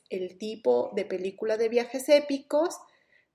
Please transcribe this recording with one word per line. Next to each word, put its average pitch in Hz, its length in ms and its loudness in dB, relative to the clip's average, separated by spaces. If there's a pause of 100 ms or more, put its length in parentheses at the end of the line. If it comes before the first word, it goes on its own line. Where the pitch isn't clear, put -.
(100)
el 185 260 -6
tipo 240 600 -2
de 190 80 -2
película 196 520 -4
de 226 120 0
viajes 240 400 -2
épicos 294 680 2 (580)